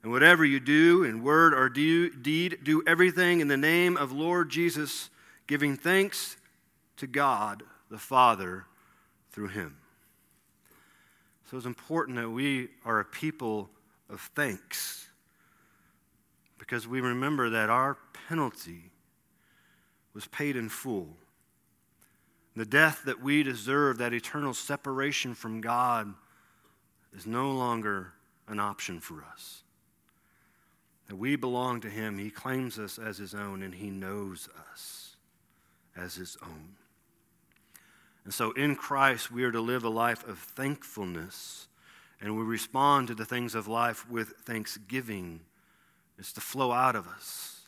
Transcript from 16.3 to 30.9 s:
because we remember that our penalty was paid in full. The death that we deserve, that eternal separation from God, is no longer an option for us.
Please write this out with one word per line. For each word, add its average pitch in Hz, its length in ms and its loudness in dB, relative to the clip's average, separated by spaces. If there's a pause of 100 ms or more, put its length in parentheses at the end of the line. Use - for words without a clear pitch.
because 113 300 -6
we 127 120 -2
remember 127 500 0
that 110 180 2
our 131 280 2 (320)
penalty 127 640 -6 (1200)
was 107 140 -14
paid 147 280 -4
in 113 140 -6
full. 92 480 -8 (1400)
The 113 80 -4
death 147 400 4
that 127 160 -6
we 143 220 0
deserve, 131 560 -2
that 120 160 -4
eternal 135 400 -6
separation 139 800 -4
from 113 260 -8
God, 117 540 0 (1000)
is 98 140 -16
no 127 260 -2
longer 107 600 -4 (340)
an 107 100 -10
option 98 400 -6
for 78 240 -16
us. - 400 -20 (1500)